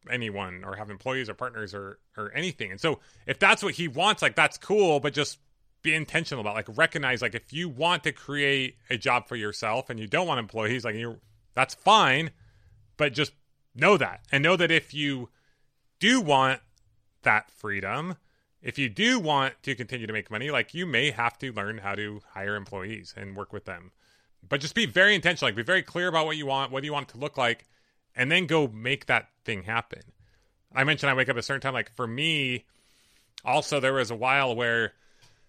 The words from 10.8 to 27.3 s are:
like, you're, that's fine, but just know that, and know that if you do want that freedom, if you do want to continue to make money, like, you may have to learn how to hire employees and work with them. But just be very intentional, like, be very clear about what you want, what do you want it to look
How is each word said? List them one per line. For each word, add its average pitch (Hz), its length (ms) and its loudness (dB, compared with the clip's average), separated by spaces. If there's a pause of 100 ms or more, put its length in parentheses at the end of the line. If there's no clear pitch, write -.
like, 110 120 -4
you're, 117 240 -10 (340)
that's 131 200 0
fine, 165 560 4 (680)
but 147 160 2
just 139 200 0 (440)
know 175 200 6
that, 101 360 -2
and 139 100 4
know 175 140 6
that 165 160 2
if 156 200 0
you 139 360 -4 (720)
do 247 200 6
want 131 400 4 (600)
that 107 280 4
freedom, 107 680 -6 (440)
if 123 160 -8
you 139 120 -2
do 220 320 2
want 139 420 0
to 135 140 -4
continue 117 320 -8
to 107 40 -6
make 107 200 -6
money, 123 180 -4
like, 127 240 -2
you 175 100 -6
may 139 280 0
have 117 260 -2
to 131 140 -10
learn 107 260 -6
how 98 160 -6
to 104 280 -8 (100)
hire 101 240 -6
employees 98 600 -12
and 98 200 -14
work 98 160 -12
with 101 140 -12
them. 90 260 -14 (560)
But 139 120 0
just 151 140 -8
be 226 120 2
very 190 280 6
intentional, 170 320 2
like, 107 80 2
be 113 80 -4
very 180 200 2
clear 175 260 -4
about 160 180 2
what 156 100 -2
you 147 100 -6
want, 135 260 -2
what 135 80 -2
do 147 60 -8
you 151 60 -6
want 143 160 -4
it - 40 -20
to 117 80 -16
look 147 180 -6